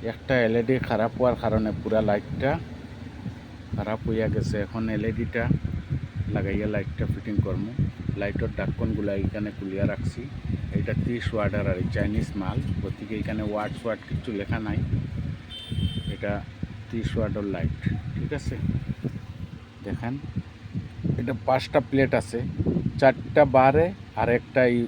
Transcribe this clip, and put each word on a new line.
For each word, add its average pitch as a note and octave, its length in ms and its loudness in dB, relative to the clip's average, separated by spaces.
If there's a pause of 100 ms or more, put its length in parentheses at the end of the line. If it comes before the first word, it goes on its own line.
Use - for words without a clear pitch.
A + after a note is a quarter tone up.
(120)
একটা - 220 0 (120)
এলইডি A#2 300 4 (120)
খারাপ A2+ 300 2
হওয়ার B2 240 6
কারণে A2 280 4 (100)
পুরা A2 280 2
লাইটটা G#2 420 2 (1300)
খারাপ G#2 320 -2
হইয়া A2 260 2
গেছে। G#2+ 220 0 (100)
এখন A2 160 -4 (140)
এলইডিটা A2+ 480 0 (880)
লাগাইয়া G2+ 400 0
লাইটটা G2 380 -2
ফিটিং - 220 -4 (120)
করবো। G2 240 -2 (500)
লাইটের G2+ 380 -2
ঢাকনগুলা G#2 540 0 (120)
এখানে G#2 340 -2
খুলিয়া G2 340 -2
রাখছি। G2 300 -4 (560)
এটা - 140 0 (100)
ত্রিশ A#2+ 320 0
ওয়াটের G2+ 380 2
আর F2+ 60 0 (160)
চাইনিজ G#2 340 2 (120)
মাল, F#2+ 180 -2 (240)
গতিকে G2+ 400 -6
এখানে G#2+ 280 -2
ওয়াট G#2 300 -2
সোয়াট A2 280 -2
কিচ্ছু - 220 -4 (100)
লেখা G2 260 -2
নাই। G#2 120 0 (1400)
এটা G2+ 180 -2 (560)
ত্রিশ A2+ 280 -2
ওয়াটের G#2 380 0
লাইট, E2+ 240 -2 (380)
ঠিক - 220 -4
আছে। - 160 -4 (1300)
দেখেন, A2+ 280 -4 (1080)
এটা A#2+ 120 0 (140)
পাঁচটা C3 340 4 (100)
প্লেট C3+ 300 4
আছে, - 180 -4 (640)
চারটা C#3 420 6 (140)
বারে C3+ 300 8 (340)
আর A2+ 80 2 (100)
একটা - 220 2 (120)
এই A#2+ 160 4